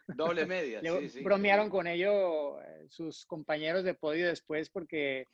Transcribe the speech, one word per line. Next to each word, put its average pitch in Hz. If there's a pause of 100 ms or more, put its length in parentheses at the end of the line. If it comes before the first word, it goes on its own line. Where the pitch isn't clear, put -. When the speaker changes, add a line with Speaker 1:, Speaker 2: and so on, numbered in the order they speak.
Speaker 1:
Doble 160
media, 160
Speaker 2:
<laughs> -
Le 165
Speaker 1:
sí, 170
sí, 127
Speaker 2:
bromearon 202
Speaker 1:
sí. 185
Speaker 2:
con 180
ello, 170
eh, 156
sus -
compañeros 156
de 180
podio 160
después 156
porque 143 (100)